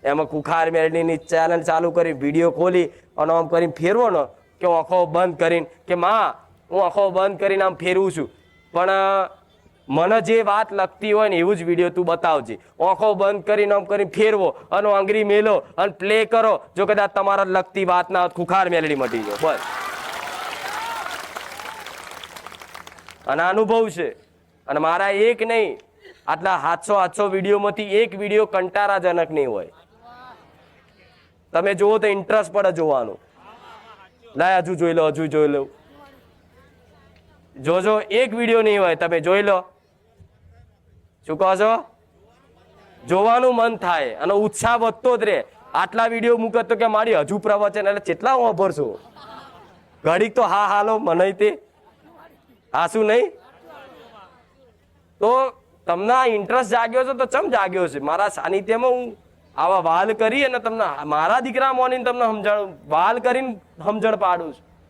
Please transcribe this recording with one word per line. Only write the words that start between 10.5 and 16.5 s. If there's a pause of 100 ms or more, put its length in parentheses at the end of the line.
લગતી
હોય
ને,
એવું
જ
વીડિયો
તું
બતાવજે. (220)
આંખો
બંધ
કરીને
આમ
કરીને
ફેરવો
અને
આંગળી
મેલો (220)
અને
પ્લે
કરો. (160)